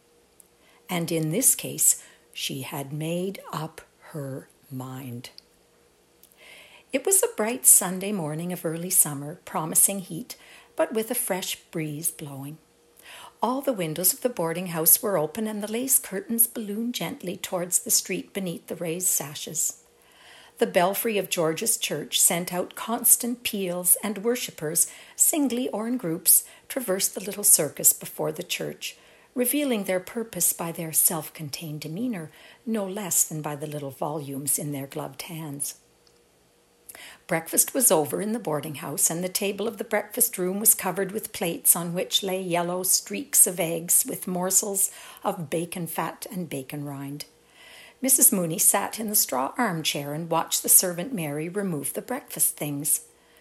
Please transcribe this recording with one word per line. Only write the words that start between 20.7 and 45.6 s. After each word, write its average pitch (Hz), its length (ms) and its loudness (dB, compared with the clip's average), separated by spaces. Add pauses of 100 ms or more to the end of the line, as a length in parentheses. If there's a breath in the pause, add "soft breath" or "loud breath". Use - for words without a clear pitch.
of 185 100 -2
George's 165 480 0
Church - 420 -2
sent 175 320 2
out 180 240 -4
constant 240 680 2
peals, 180 600 0
and 202 220 -4
worshippers, 175 640 0 (280 loud breath)
singly 262 540 4
or 220 180 -2
in 247 120 0
groups, - 460 2 (220 loud breath)
traversed 196 480 0
the 190 60 -6
little 202 240 -6
circus - 480 6
before 156 400 -2
the 151 100 -6
church, - 540 -6 (380 loud breath)
revealing 247 500 2
their 185 160 2
purpose 220 540 -2
by 170 180 -4
their 160 220 -6
self-contained 151 880 -2
demeanour, 170 480 -4 (340 loud breath)
no 220 220 0
less 190 360 0
than 156 200 -4
by 151 120 -4
the 143 120 -8
little 143 240 -6
volumes 143 680 -2
in 147 140 -4
their 135 140 -4
gloved 143 340 -8
hands. 156 540 -8 (1500 loud breath)
Breakfast - 480 2
was 254 180 6
over 156 300 4
in 214 100 -2
the 240 60 -2
boarding 151 380 -4
house, - 340 0
and 170 120 -2
the 185 60 -2
table 202 400 -2
of 214 80 -8
the 240 80 -6
breakfast - 540 0
room 185 200 0
was 220 140 4
covered 190 400 0
with 214 220 -8
plates - 420 2
on 170 160 -2
which - 300 0
lay 190 180 0
yellow 175 420 0
streaks - 640 4
of 175 140 -2
eggs 170 480 2
with - 180 -6
morsels 190 640 2 (320 loud breath)
of 190 280 -2
bacon 170 360 -4